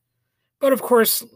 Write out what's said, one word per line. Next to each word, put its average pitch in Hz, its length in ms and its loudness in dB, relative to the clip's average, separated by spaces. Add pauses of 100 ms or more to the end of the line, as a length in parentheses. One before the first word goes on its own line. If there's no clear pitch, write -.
(600)
But 269 120 0
of 240 100 -2
course, 226 400 0 (140)